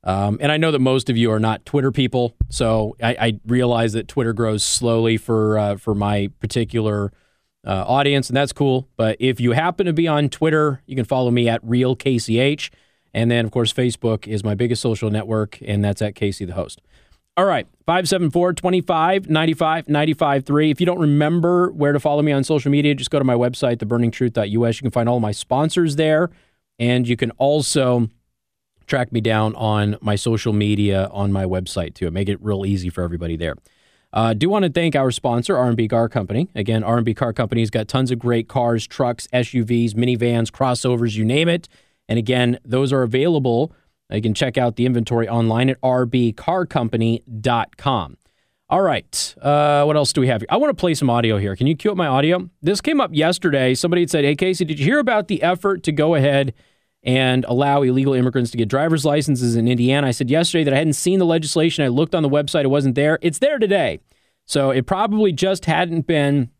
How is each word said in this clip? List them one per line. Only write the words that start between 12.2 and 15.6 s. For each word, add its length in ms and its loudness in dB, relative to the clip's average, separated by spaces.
H. 340 -2
And 160 2
then, 140 2
of 80 -6
course, 200 0
Facebook 540 -2
is 160 -4
my 120 -2
biggest 280 -2
social 280 -2
network, 540 -4